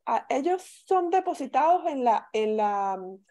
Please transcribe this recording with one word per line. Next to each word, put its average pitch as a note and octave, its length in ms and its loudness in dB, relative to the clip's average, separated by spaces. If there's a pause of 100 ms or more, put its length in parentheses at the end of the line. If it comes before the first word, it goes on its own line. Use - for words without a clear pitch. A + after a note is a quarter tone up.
a, - 240 -2
ellos E4+ 580 -2
son F4+ 220 2
depositados E4+ 800 0
en C#4 160 -2
la, A3+ 280 2
en G#3+ 240 0
la, G3+ 420 -2 (340)